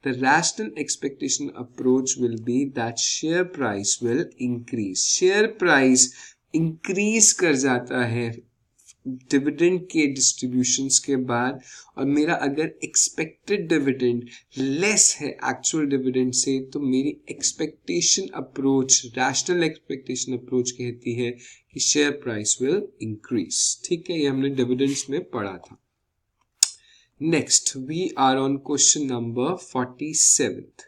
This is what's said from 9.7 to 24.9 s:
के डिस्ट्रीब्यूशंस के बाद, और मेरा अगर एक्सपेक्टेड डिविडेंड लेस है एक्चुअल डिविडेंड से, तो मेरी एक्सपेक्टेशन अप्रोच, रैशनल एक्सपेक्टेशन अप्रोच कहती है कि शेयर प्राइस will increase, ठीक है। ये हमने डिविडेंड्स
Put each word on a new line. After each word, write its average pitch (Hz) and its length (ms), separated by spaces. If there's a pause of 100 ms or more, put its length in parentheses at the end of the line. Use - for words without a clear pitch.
के 156 260
डिस्ट्रीब्यूशंस 131 920
के 139 180
बाद, 127 440 (380)
और 123 60
मेरा 147 300
अगर 147 500
एक्सपेक्टेड - 840
डिविडेंड 123 560 (340)
लेस 156 640
है 147 80
एक्चुअल 143 580
डिविडेंड 127 460
से, 135 280
तो 135 200
मेरी 135 360 (140)
एक्सपेक्टेशन 170 920 (120)
अप्रोच, 135 720
रैशनल 131 580
एक्सपेक्टेशन 135 680
अप्रोच 123 380
कहती 120 440
है 120 160 (440)
कि 131 60
शेयर 147 300
प्राइस 113 520
will 151 160
increase, - 1120
ठीक 170 220
है। 165 100
ये 143 80
हमने 135 200
डिविडेंड्स 135 640